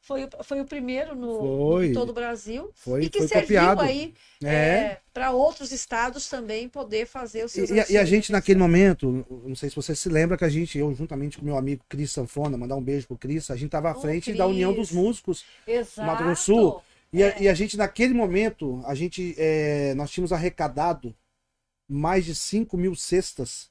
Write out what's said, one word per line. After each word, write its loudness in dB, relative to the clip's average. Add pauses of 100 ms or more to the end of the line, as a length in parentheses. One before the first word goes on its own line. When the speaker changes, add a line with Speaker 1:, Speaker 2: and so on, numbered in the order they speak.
Speaker 1:
foi -6
o, -12 (160)
foi -4
o -4
primeiro -6
no, -6 (340)
Speaker 2:
Foi. 2
Speaker 1:
em 2
todo 0
o -8
Brasil. -8
Speaker 2:
Foi, -4
Speaker 1:
E -4
que -2
Speaker 2:
foi 2
Speaker 1:
serviu 4 (100)
Speaker 2:
copiado. 6
Speaker 1:
aí, -2 (280)
Speaker 2:
É. -4
Speaker 1:
é, 2 (120)
pra -2
outros 0
estados -4
também -8
poder -4
fazer -10
os -10
seus -2
Speaker 2:
E, -2
e -
a, 8
e 8
a 6
Speaker 1:
artistas. 4
Speaker 2:
gente 4
naquele 4
momento, 6 (180)
não -8
sei -6
se -8
você -4
se -4
lembra, 2
que -2
a 4
gente, -2
eu 0
juntamente -6
com -14
meu -2
amigo -4
Cris -6
Sanfona, -4
mandar -6
um -4
beijo -2
pro -10
Cris, -6
a -6
gente -6
tava -2
à -6
Speaker 1:
Ô, -12
Speaker 2:
frente -4
da 2
União 2
dos -2
Speaker 1:
Cris. -2
Speaker 2:
Músicos, -2 (220)
Speaker 1:
Exato. -4
Speaker 2:
Mato 0
Grosso 0
do 6
Sul. 4 (300)
E 4
a, 8
Speaker 1:
É. -2
Speaker 2:
e 6
a 6
gente -2
naquele 2
momento, 0
a -4
gente, -6
é, 0
nós -4
tínhamos -2
arrecadado -2 (720)
mais 0
de -6
cinco -2
mil 0
cestas -4